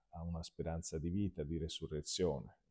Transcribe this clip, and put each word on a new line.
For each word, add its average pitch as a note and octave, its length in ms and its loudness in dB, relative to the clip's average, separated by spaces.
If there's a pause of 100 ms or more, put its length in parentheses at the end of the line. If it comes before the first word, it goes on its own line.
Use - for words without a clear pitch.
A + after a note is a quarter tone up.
(100)
a E2+ 120 -8
una E2+ 200 -2
speranza D#2+ 560 -2
di D#2 100 0
vita, F#2 360 2
di D#2+ 120 0
resurrezione. D#2 1000 0 (120)